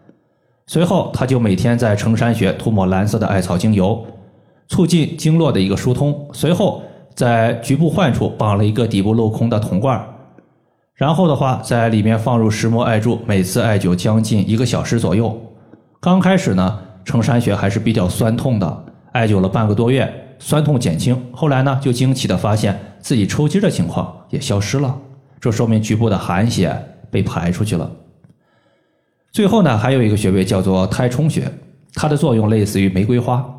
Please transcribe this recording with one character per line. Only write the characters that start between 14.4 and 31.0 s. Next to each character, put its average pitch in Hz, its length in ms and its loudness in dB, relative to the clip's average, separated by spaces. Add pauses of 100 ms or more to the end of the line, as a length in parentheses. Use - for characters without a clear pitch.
一 110 80 2
个 127 80 0
小 101 200 -2
时 117 160 -2
左 98 120 0
右。 110 240 0 (640)
刚 185 220 4
开 185 160 4
始 139 180 0
呢， 92 240 0 (260)
承 - 160 0
山 120 200 2
穴 107 120 0
还 98 160 -2
是 104 120 -2
比 113 120 0
较 98 160 0
酸 113 280 0
痛 120 240 -2
的， 82 240 -6 (260)
艾 117 160 0
灸 101 140 2
了 95 80 0
半 110 180 0
个 104 80 0
多 117 160 0
月， 127 180 0 (300)
酸 151 240 -2
痛 147 160 0
减 85 180 -2
轻， 123 240 0 (120)
后 160 160 -2
来 131 160 2
呢， 135 180 0
就 131 100 0
惊 127 220 2
奇 127 140 -4
地 95 80 0
发 104 180 0
现 104 240 0 (220)
自 - 160 -2
己 101 100 2
抽 147 220 0
筋 190 120 0
儿 - 20 2
的 196 60 2
情 85 200 -2
况 - 280 -6 (120)
也 143 120 -6
消 101 200 -2
失 135 180 -4
了， 139 180 -2 (440)
这 123 100 -2
说 113 160 0
明 110 160 2
局 110 140 0
部 117 120 0
的 98 80 0
寒 92 320 0
邪 92 240 0 (380)
被 110 140 -2
排 87 260 -4
出 107 140 -2
去 104 120 -2
了。 80 140 -6 (1400)
最 208 140 2
后 208 160 4
呢， 123 160 2
还 127 140 2
有 131 100 2
一 107 80 2
个 104 60 2
穴 101 160 0
位 95 120 2
叫 98 160 0
做 92 280 0
太 123 200 -2